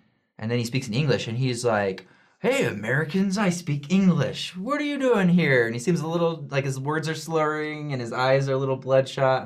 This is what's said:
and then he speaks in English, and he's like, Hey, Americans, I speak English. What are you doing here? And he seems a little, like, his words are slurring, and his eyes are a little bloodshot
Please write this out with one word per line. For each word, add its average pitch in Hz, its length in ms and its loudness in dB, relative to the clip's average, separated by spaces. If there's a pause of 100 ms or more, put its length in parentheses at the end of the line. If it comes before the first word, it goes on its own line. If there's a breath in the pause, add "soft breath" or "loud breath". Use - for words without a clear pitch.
(380 soft breath)
and 107 120 -8
then 120 100 0
he 117 60 -2
speaks 127 220 -4
in 202 60 -6
English, 135 340 0
and 113 100 -6
he's 123 280 -2
like, 101 420 0 (340 soft breath)
Hey, 247 240 0
Americans, 147 720 -2
I 214 120 2
speak 147 420 -4
English. 170 640 2
What 233 240 -4
are 302 60 -2
you 294 120 -4
doing 240 300 2
here? 151 380 4
And 113 100 -2
he 120 40 -6
seems 170 200 0
a 151 80 -4
little, 165 420 -2
like, 139 140 -2
his 131 160 -4
words 151 300 -2
are 160 60 -4
slurring, 151 760 -2
and 131 100 -4
his 113 120 -8
eyes 131 340 2
are 135 60 0
a 135 40 2
little 135 200 -2
bloodshot 131 680 2